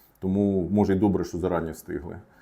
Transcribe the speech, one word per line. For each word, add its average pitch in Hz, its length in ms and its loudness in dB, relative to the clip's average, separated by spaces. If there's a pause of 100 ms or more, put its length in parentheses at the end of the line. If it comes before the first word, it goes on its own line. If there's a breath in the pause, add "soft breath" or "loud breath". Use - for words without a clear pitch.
(200 soft breath)
тому, 95 520 0
може, 98 220 4
й 92 60 2
добре, 92 260 2
що - 120 -8
зарані 85 340 -2
встигли. 82 440 -10 (260 soft breath)